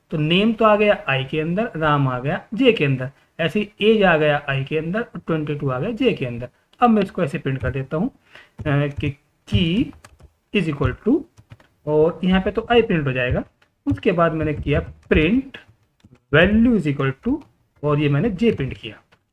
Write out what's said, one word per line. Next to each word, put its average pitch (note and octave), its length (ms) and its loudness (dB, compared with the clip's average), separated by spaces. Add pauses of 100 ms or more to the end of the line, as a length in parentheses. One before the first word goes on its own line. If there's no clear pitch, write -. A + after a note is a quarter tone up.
(100)
तो E3 80 -4
name F3+ 340 2
तो A3 120 0
आ G#3+ 120 6
गया G#3 220 2 (100)
आई C3 160 -2
के D#3 160 -4
अंदर, F3+ 360 -4
राम D3 320 2
आ B2+ 120 -4
गया D#3 200 -4 (140)
J A#3+ 180 4
के D3+ 120 -2
अंदर, C3 260 -2 (280)
ऐसे E3 220 -2
ही G3+ 260 -6
एज A3 180 4
आ E3+ 140 4
गया D3 300 0
आई C3+ 160 -4
के D3+ 140 -6
अंदर F3 220 -4
और G#3+ 200 -12
ट्वेंटी D#3 340 -4
टू D3 160 -6
आ B2+ 80 -4
गया F#3 140 -4
जे A3 200 0
के C3+ 140 -6
अंदर। A#2+ 220 -10 (320)
अब A#3+ 100 6
मैं G#3+ 120 4
इसको F#3+ 200 -4
ऐसे D3 160 -2
print C3+ 220 -4
कर B2+ 120 -2
देता C3+ 240 -6
हूँ, G#3 120 -2
अ, - 800 -4
कि C#3+ 200 -4 (380)
की G3 440 0 (640)
is F3+ 140 0
equal C#3 300 -2
to, A3 140 0 (720)
और D3+ 380 2
यहाँ F#3+ 160 4
पे G3+ 100 -2
तो A3 220 -6
I A#3 100 6
print F3 240 -2
हो B2+ 60 0
जाएगा। B2+ 300 -2 (440)
उसके B3 260 0
बाद E3 200 2
मैंने D#3 220 -2
किया D3 260 -2 (280)
print F#3 500 2 (720)
value G#3+ 420 4
is D#3 140 0
equal C3+ 320 -2
to, C4+ 160 -2 (460)
और D3 180 0
ये D3 80 2
मैंने D3+ 240 0
जे G#3+ 200 2
print B2 220 -6
किया। - 260 -16 (320)